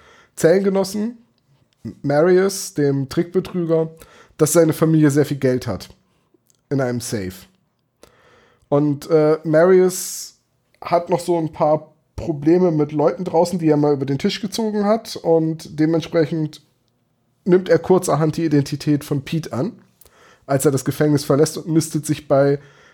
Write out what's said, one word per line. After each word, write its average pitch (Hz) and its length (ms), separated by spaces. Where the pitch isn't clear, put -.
Zellengenossen, 196 840
Marius, 180 720
dem 139 340
Trickbetrüger, 165 840
dass 151 160
seine 160 200
Familie 156 400
sehr 143 140
viel 147 100
Geld 127 320
hat 92 220
in 139 100
einem 123 180
Safe. 101 360
Und, 147 400
äh, 156 360
Marius 185 960
hat 175 280
noch 175 120
so 170 180
ein 160 140
paar 151 400
Probleme 165 560
mit 151 180
Leuten 156 320
draußen, 175 380
die 160 80
er 151 80
mal 147 180
über 135 120
den 139 120
Tisch - 220
gezogen 208 440
hat. 220 300
Und 160 640
dementsprechend 160 840
nimmt 180 240
er 165 100
kurzerhand 160 580
die 165 80
Identität 147 600
von 143 180
Pete - 300
an, 139 180
als 139 180
er 147 80
das 135 120
Gefängnis 147 400
verlässt 151 340
und 165 100
nistet 156 380
sich - 200
bei 143 320